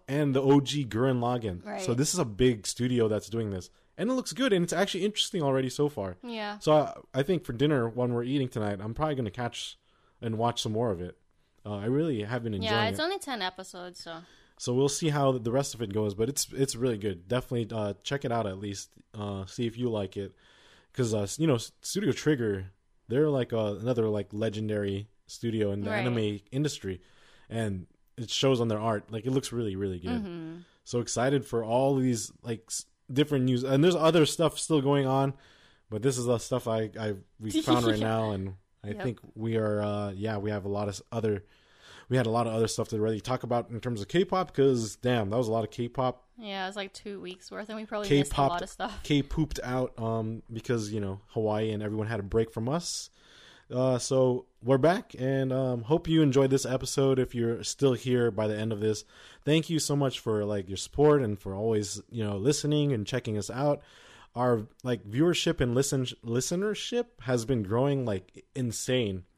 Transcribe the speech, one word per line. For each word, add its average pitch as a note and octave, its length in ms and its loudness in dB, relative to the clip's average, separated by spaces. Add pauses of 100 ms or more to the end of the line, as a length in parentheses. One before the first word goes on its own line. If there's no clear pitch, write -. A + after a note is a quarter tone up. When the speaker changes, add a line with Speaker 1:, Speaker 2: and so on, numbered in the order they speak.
Speaker 1:
and C#3+ 280 0
the C3 60 2
O C#3 200 8
G C3+ 240 0
Gurren B2 340 2
Lagann. A#2 480 -2
Speaker 2:
Right. G3+ 160 -8
Speaker 1:
So C3 100 0
this C#3 220 0
is F3+ 60 0
a D3+ 40 0
big A2+ 420 2
studio A#2+ 420 2
that's G#2 200 -2
doing A2 220 -2
this. F#2 180 -6 (300)
And F#3+ 120 -2
it C4 40 0
looks B3+ 180 -4
good, A#3+ 200 0
and F3+ 120 4
it's E3+ 80 -4
actually F#3 320 0
interesting G#3 380 -2
already C3 280 2
so D3 180 0
far. G2 340 -6
Speaker 2:
Yeah. G#3+ 380 -8
Speaker 1:
So D3+ 120 4
I, C#3+ 220 4 (260)
I - 40 4
think F3 200 0
for - 80 -6
dinner, B2+ 360 2
when B2 260 0
we're A#2+ 100 0
eating C3 240 0
tonight, G#2 320 -4
I'm A2 140 -6
probably D3+ 220 -2
gonna A2 140 -2
catch - 460 -8 (460)
and A2+ 160 -2
watch A#2 240 0
some A2+ 100 -2
more A2+ 200 0
of E2+ 80 -4
it. F2 160 -10 (500)
Uh, G#2 100 -6
I G2+ 100 -6
really C3+ 360 0
have A#2 220 -4
been A2+ 100 -2
enjoying G2 180 -2
Speaker 2:
Yeah, G#3 140 2
it's A3+ 140 -2
Speaker 1:
it. - 20 -2
Speaker 2:
only F#4 160 -2
ten A#3+ 240 -8
episodes, F#3 600 -10
so. E3 160 -12 (380)
Speaker 1:
So - 160 -4
we'll C3+ 160 4
see C#3+ 200 0
how C#3+ 240 4
the A#2 180 -2
rest C3+ 240 0
of A#2 80 -8
it G2+ 100 -4
goes, G#2+ 220 0
but A2+ 140 0
it's, - 240 -2
it's C3 240 -2
really A#2 220 0
good. F#2 280 -6
Definitely, A#2 500 -2
uh, G#2 180 -2 (100)
check - 200 -4
it B2 60 -2
out A#2 160 0
at F#2+ 140 -6
least. G2+ 280 -8 (240)
Uh, G2+ 340 -6
see A#2+ 200 -4
if A2+ 100 -6
you B2 140 -2
like G2+ 260 -2
it, G2 160 -6 (600)
'cause, A#2 200 0
uh, G#2+ 100 2
s-, G2+ 180 -4
you D#3+ 80 2
know, C3+ 80 4
S-, - 240 -6
Studio F#3 320 0
Trigger, A2+ 540 0 (420)
they're, C#3+ 200 2
like, C3 240 0
uh, G#2+ 280 0
another, A#2 280 0
like, G#2 240 -2
legendary G#2 760 -2 (180)
studio A2 460 0
in G2+ 100 -4
the - 80 -4
Speaker 2:
Right. - 160 0
Speaker 1:
anime G#2+ 340 0 (120)
industry, C3 480 -4 (500)
and G#2 360 -4 (300)
it A2+ 140 -10
shows C3+ 300 2
on A#2 80 0
their G#2+ 120 0
art. G#2+ 300 -2
Like, A2+ 160 -6
it C3 60 -2
looks C3+ 200 0
really, A2+ 240 -2
really F#2+ 220 -2
good. A3 240 -4
Speaker 2:
Mm-hmm. E3+ 340 -10 (280)
Speaker 1:
So A#2+ 160 -2
excited B2 440 0
for A#2 200 -2
all C3 320 2
these, B2+ 360 0 (100)
like, A#2 260 -6
s-, - 180 -10 (260)
different C#3+ 340 2
news, B2+ 180 2
and C3+ 180 4
there's F3 140 6
other D#3+ 280 6
stuff D3+ 340 2
still D#3 220 2
going C#3 260 4
on, C3+ 280 2 (560)
but G#2+ 120 -4
this C3 140 2
is A#2+ 100 -2
the A#2+ 120 4
stuff B2 300 -4
I, A2 300 0
I, G#2+ 160 -2 (260)
we G#2+ 100 -6
Speaker 2:
<laughs> D#4+ 120 0
Speaker 1:
found A#2+ 240 4
right G#2+ 120 4
Speaker 2:
Yeah. A2 100 0
Speaker 1:
now, A2 220 0
and F#2+ 240 -4 (300)
I G#2 60 -10
Speaker 2:
Yep. G3 120 -8
Speaker 1:
think B2 160 -4 (160)
we A2+ 220 -2
are, G#2 260 2
uh, G#2 300 -2
yeah, G#2 260 -4
we G#2 120 -4
have G#2 140 -4
a G2+ 40 -6
lot G2+ 200 -2
of G2+ 60 -4
s-, - 80 -14 (100)
other, G#2+ 320 0 (640)
we B2 100 2
had B2 80 2
a A2+ 40 0
lot A#2 160 2
of A2+ 60 -4
other A2+ 160 2
stuff A2+ 200 -4
to A2 120 -2
really A2 200 0
talk B2+ 240 -4
about A#2+ 260 -2
in A2+ 100 -8
terms A#2+ 220 -4
of - 60 -10
K-pop, F#3 440 0
'cause, B2+ 440 2
damn, A#2 340 0
that G#2+ 80 0
was B2 100 2
a A2 40 0
lot A2+ 120 0
of G#2+ 60 -6
K-pop. B2 520 -4 (140)
Speaker 2:
Yeah, G3 280 -8
it - 20 -4
was, G3 100 -10
like, G3 160 -8
two G3+ 280 -12
weeks F3+ 300 -14
worth, G3+ 200 -10
and A3 80 -8
we A3 80 -10
probably G#3 240 -2
missed C#3+ 220 4
a - 20 -2
Speaker 1:
K-popped, C#3 180 4
Speaker 2:
lot F3 100 -2
of F#3+ 60 -8
stuff. - 360 -8
Speaker 1:
K-pooped D3 580 0
out, B2+ 360 -2
um, A2+ 440 -2 (100)
because, A2 400 -2
you A2 80 -2
know, G2 280 -4
Hawaii A2 420 0
and G#2 120 -2
everyone G#2+ 260 -2
had A2+ 120 -2
a G2 40 -4
break A2+ 280 2
from A2+ 160 -4
us. - 400 -4 (640)
Uh, B2+ 280 2
so B2+ 460 4 (180)
we're C3 140 4
back, D#3+ 420 2
and, C3 340 0
um, B2+ 300 0
hope D#3 260 0
you D#3+ 140 6
enjoyed C3+ 280 6
this C3+ 160 2
episode. C3 520 2
If B2+ 160 0
you're A#2 300 0
still C3+ 300 2
here A#2+ 360 2
by G#2+ 180 0
the G#2+ 100 -2
end A2 140 -2
of G#2 80 -6
this, G#2+ 240 0 (420)
thank D#3 240 2
you E3 80 2
so C#3+ 180 0
much C#3 220 0
for, G#2+ 260 0
like, G2+ 240 -2
your F#2+ 80 -8
support D3 460 4
and G#2 160 -2
for F#2+ 160 -8
always, G#2 560 -2
you A2+ 140 -4
know, G2+ 120 -2
listening D3 560 2
and G#2 140 -2
checking A#2+ 320 -4
us G2 100 -4
out. C#3+ 320 0 (540)
Our, A#2+ 320 2 (160)
like, A2+ 260 -4
viewership C#3+ 520 2
and A#2+ 140 2
listen, C3+ 300 2 (220)
listenership F#3+ 800 -2 (160)
has B2+ 220 0
been A#2 180 0
growing, B2+ 420 0
like, G2 400 -6 (100)
insane. A#2 680 -2 (140)